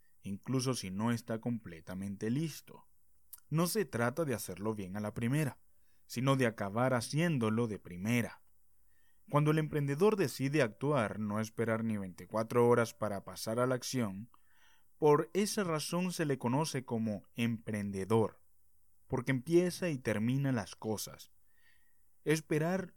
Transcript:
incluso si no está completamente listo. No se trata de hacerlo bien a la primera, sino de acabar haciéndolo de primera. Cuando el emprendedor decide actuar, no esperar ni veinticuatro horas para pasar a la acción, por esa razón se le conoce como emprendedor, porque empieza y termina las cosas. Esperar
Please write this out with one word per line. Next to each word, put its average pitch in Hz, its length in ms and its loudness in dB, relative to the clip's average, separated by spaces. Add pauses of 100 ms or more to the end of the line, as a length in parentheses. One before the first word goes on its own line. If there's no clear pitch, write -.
(200)
incluso 123 540 -2
si 95 160 -8
no 107 220 0
está 113 280 -4
completamente 98 880 -6
listo. 147 580 -4 (640)
No 165 160 2
se 185 180 0
trata 123 400 0
de 139 80 -2
hacerlo 104 420 -4
bien 98 220 -6
a 104 40 -4
la 107 120 -4
primera, 131 460 0 (480)
sino 135 300 0
de 127 100 4
acabar 113 480 0
haciéndolo 120 720 2
de 101 120 -4
primera. 101 640 -2 (880)
Cuando 147 220 4
el 156 80 4
emprendedor 151 580 2
decide 143 460 2
actuar, 117 560 0
no 104 200 -2
esperar 110 460 -2
ni 110 140 0
veinticuatro 107 680 0
horas 120 280 4
para 101 300 -4
pasar 110 360 -4
a 123 60 4
la 127 80 2
acción, 113 560 -4 (680)
por 151 380 4
esa 202 300 0
razón 175 480 -2
se 175 120 -2
le 143 140 0
conoce 135 480 0
como 110 380 -2 (100)
emprendedor, 107 1040 0 (680)
porque 127 260 -2
empieza 175 580 2
y 139 80 -2
termina 123 520 0
las 110 240 -2
cosas. - 560 -6 (960)
Esperar 160 720 0